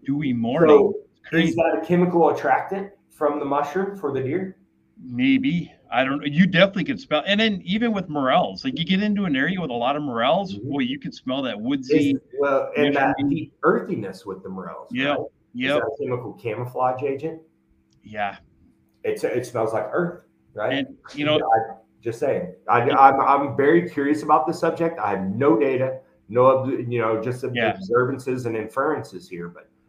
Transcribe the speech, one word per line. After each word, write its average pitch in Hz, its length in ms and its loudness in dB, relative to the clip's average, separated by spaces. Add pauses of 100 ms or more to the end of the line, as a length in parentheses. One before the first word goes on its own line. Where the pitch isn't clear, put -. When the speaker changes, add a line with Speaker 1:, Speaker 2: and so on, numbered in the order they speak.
Speaker 1:
dewy 143 280 -2
morning. 139 440 6
Speaker 2:
So - 180 2 (260)
Speaker 1:
It's - 80 -20
crazy. 165 200 2
Speaker 2:
is - 60 -2
that 160 260 2
a - 40 -8
chemical 175 360 4 (120)
attractant 175 580 -2 (180)
from 147 300 -2
the 143 60 -6
mushroom 143 520 -2
for 139 160 -6
the 131 80 -2
deer? 170 360 -4 (440)
Speaker 1:
Maybe. 131 720 0 (160)
I 120 140 2
don't 135 160 -2
know. 143 60 -8
You 147 220 2
definitely 190 360 2
could 139 160 -4
smell. 151 260 -2
And 202 140 0
then 214 240 0
even 220 300 0
with 190 160 -4
morels, 135 560 0
like, 131 120 -4
you 160 80 -2
get 190 160 0
into 208 220 -2
an 147 140 -2
area 170 240 -2
with 156 80 -4
a 123 40 -6
lot 120 220 -2
of 151 80 -4
morels, 135 520 0
Speaker 2:
Mm-hmm. 113 140 -8
Speaker 1:
boy, 139 100 -4
you 131 200 -4
can - 140 -10
smell 131 300 -6
that 110 160 -6
woodsy 139 520 0
Speaker 2:
Is, 135 80 0 (180)
well, 139 380 2
and 143 200 2
that 139 220 2
Speaker 1:
mushroom. 139 120 0
Speaker 2:
deep 160 240 -4 (100)
earthiness 143 600 0
with 95 180 -10
the 98 60 -12
morels, 90 420 -12
Speaker 1:
Yep. 135 260 -2
Speaker 2:
right? - 100 -6 (260)
Speaker 1:
Yep. 131 240 0
Speaker 2:
Is - 40 0
that - 0 -
a 110 240 -6
chemical 120 280 -6
camouflage 123 680 -4
agent? 147 380 -6 (600)
Speaker 1:
Yeah. 101 340 -6 (640)
Speaker 2:
It's, 107 200 -4
it 120 220 -2
smells 110 260 -4
like 110 220 -4
earth, 175 320 -4 (280)
right? 107 200 -4
Speaker 1:
And, 139 240 -6 (180)
you 147 100 -4
know, 151 120 4
Speaker 2:
I, - 380 0 (260)
just 113 180 -6
saying. - 340 -2 (160)
I, 120 120 4
I'm, 135 400 6
I'm 135 360 2
very 147 320 4
curious 147 340 0
about 156 220 2
the 165 80 -2
subject. 165 460 -2
I 104 120 -2
have 95 240 -4
no 143 220 4
data, 131 420 0 (280)
no 120 200 4
ob-, 131 220 4 (200)
you 120 100 -2
know, 110 240 0
just 123 220 -6
ob-, 123 100 -6
Speaker 1:
Yeah. 110 200 0
Speaker 2:
observances 127 720 -2
and 113 120 -4
inferences 120 720 -4
here, 87 180 -10
but 85 220 -20 (180)